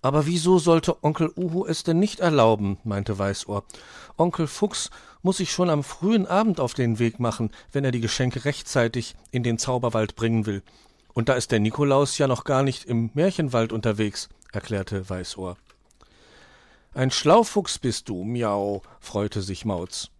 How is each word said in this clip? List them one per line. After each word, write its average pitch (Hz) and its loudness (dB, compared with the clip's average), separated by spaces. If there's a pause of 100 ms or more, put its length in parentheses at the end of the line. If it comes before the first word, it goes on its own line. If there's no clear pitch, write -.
»Aber 143 2
wieso 175 4
sollte 165 4
Onkel 156 0
Uhu 175 -4
es - -4
denn 165 2
nicht 208 0
erlauben?«, 110 4
meinte 101 -2
Weißohr. 101 -4 (520)
»Onkel 165 0
Fuchs - -4 (320)
muss 185 0
sich 180 -2
schon 180 2
am 147 2
frühen 202 0
Abend 196 2
auf 123 0
den 117 0
Weg 117 0
machen, 117 -2 (220)
wenn 139 -2
er 131 2
die 123 -2
Geschenke 120 -2
rechtzeitig 120 -2 (160)
in 123 -2
den 117 0
Zauberwald 117 -2
bringen 113 0
will. 98 -4 (500)
Und 117 0
da 135 4
ist 123 0
der 117 4
Nikolaus 139 2
ja 139 2
noch 123 -2
gar 135 2
nicht 135 -2
im 113 -2
Märchenwald 131 0
unterwegs«, 107 -2 (240)
erklärte 98 -6
Weißohr. 92 -8 (1400)
»Ein 131 0
Schlaufuchs 202 4
bist - -4
du, 92 -6
miau«, 104 -2 (180)
freute 104 -4
sich 95 -8
Mauz. 90 -6